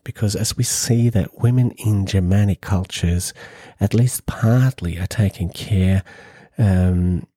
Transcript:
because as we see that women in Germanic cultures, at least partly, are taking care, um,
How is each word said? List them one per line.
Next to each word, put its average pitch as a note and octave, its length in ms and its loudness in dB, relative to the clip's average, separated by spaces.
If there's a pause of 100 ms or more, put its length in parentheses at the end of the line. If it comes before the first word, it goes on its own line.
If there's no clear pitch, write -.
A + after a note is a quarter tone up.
because G#2+ 320 -4
as - 220 -4
we B2 80 -2
see A#2 420 0
that F#2+ 320 -2
women B2 320 2 (140)
in G#2 200 2
Germanic G2 540 2
cultures, F2+ 760 -2 (460)
at G2+ 140 0
least A#2+ 320 0
partly, A2+ 720 0
are F2+ 80 -4
taking F#2+ 400 -2
care, F#2+ 560 0 (540)
um, F#2 680 2 (120)